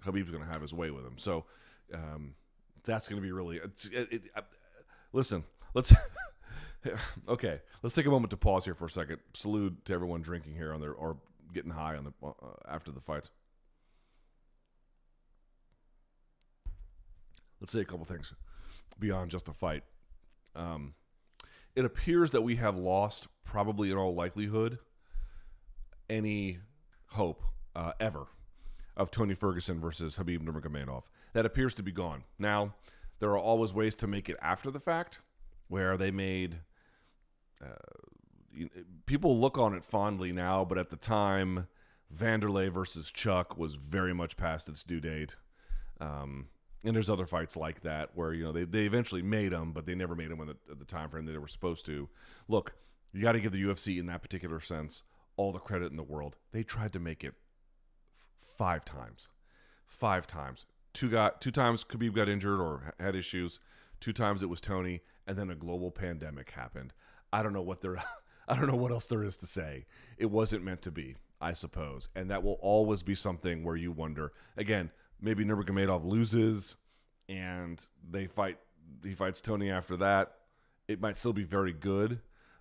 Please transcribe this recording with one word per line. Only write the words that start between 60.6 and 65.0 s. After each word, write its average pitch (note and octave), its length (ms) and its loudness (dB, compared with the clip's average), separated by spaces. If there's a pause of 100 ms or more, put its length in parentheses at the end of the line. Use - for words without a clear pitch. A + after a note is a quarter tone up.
Two B2+ 160 0
got, A2 320 4
two B2+ 120 -2
times A#2 320 4
Khabib A2+ 300 0
got G#2+ 140 6
injured G2+ 320 2
or D2+ 220 0 (160)
ha-, F2+ 60 -4
had G2 100 2
issues. F2+ 460 -4 (400)
Two A2+ 120 -4
times G2+ 300 2
it F2+ 80 -2
was E2+ 100 -4
Tony, F2+ 420 -2 (220)